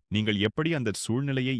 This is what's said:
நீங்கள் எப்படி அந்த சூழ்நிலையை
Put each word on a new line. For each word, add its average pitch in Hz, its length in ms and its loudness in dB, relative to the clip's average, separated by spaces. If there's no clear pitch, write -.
நீங்கள் 107 260 2
எப்படி 110 360 0
அந்த 120 220 0
சூழ்நிலையை 131 640 -2